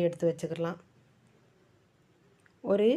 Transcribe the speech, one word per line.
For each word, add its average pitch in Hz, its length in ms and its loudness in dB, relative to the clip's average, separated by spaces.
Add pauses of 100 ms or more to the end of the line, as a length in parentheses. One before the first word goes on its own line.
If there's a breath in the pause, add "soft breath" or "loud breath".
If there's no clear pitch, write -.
எடுத்து 170 220 -4
வச்சுக்கிடலாம். 165 500 -6 (1900)
ஒரு 208 260 4